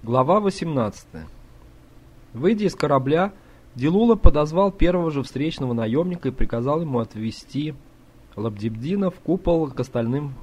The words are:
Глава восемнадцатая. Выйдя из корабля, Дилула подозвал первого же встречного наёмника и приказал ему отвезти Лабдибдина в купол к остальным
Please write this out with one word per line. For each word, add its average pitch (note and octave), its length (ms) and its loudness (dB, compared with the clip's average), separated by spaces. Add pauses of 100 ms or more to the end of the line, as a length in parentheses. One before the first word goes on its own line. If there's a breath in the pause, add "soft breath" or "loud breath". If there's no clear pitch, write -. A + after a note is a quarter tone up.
Глава C3 360 2
восемнадцатая. C3+ 880 -4 (1040)
Выйдя G3+ 340 0
из - 80 -2
корабля, D3 580 2 (440 loud breath)
Дилула G3 400 4
подозвал D#3+ 560 6
первого E3+ 400 0
же C#3 100 -2
встречного C3+ 520 -4
наёмника C3+ 560 -2
и - 20 -12
приказал C3 480 0
ему C#3+ 180 -4
отвезти A2+ 760 -6 (600)
Лабдибдина A2+ 800 -4
в - 80 -20
купол E3 500 0
к - 80 -10
остальным B2+ 640 -4